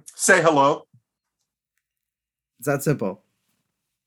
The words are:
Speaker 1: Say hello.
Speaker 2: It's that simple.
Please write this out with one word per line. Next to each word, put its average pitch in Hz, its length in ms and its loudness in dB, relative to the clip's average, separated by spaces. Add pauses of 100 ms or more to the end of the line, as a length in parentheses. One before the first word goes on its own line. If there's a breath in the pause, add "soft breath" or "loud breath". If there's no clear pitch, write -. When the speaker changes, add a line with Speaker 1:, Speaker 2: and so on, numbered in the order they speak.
(140)
Speaker 1:
Say 190 260 0
hello. 151 460 0 (1700)
Speaker 2:
It's - 80 -14
that 139 160 -4
simple. 107 420 -6 (840)